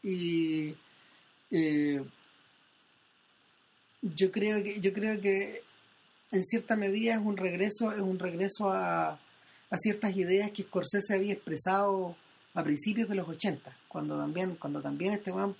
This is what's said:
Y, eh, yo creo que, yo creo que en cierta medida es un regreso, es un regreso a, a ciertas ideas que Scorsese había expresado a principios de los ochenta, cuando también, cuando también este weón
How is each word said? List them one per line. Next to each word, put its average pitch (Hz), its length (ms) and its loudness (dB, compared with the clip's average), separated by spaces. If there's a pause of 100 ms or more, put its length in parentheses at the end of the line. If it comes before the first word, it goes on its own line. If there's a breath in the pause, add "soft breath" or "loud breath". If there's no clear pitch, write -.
Y, 165 680 0 (760 loud breath)
eh, 147 500 2 (2000)
yo 185 300 2
creo 208 320 0
que, 202 160 -6
yo 190 140 2
creo 214 260 0
que 196 440 0 (680)
en 185 120 4
cierta 233 320 0
medida 214 400 2
es 220 60 2
un 208 160 0
regreso, 190 540 0
es 208 100 -2
un 185 180 0
regreso 185 500 0
a, 170 500 0 (500 loud breath)
a 190 80 -2
ciertas 208 380 0
ideas 196 360 4
que 202 120 -6
Scorsese 196 520 -2
había 196 180 0
expresado 190 840 0 (380)
a 170 100 -2
principios 196 460 0
de 208 60 0
los 180 120 0
ochenta, 165 480 -4 (120)
cuando 151 300 -4
también, 165 380 -2
cuando 143 260 -6
también 143 320 -2
este 202 180 -4
weón 190 280 -2